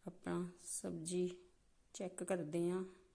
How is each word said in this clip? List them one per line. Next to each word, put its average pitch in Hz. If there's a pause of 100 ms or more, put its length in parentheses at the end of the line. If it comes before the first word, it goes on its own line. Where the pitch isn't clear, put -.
ਆਪਾਂ 175 (160)
ਸਬਜ਼ੀ 180 (640)
ਚੈੱਕ 185
ਕਰਦੇ 170
ਹਾਂ। 185 (300)